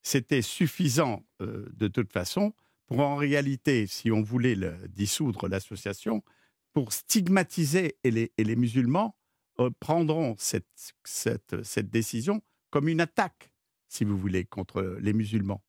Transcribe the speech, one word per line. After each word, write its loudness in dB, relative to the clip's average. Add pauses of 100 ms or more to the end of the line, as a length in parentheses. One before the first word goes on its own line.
c'était 0
suffisant, 0 (180)
euh, -8
de 0
toute -2
façon, 0 (340)
pour 0
en 2
réalité, 2
si -2
on 4
voulait 0
le, -4 (140)
dissoudre -2
l'association, -4 (500)
pour 0
stigmatiser, 2
et 4
les, 0
et 2
les 2
musulmans, 2 (440)
euh, 4 (100)
prendront 2
cette, -6 (100)
cette, -4
cette -4
décision -2 (280)
comme 2
une 2
attaque, -2 (340)
si -4
vous 2
voulez, 0
contre -6
les 0
musulmans -2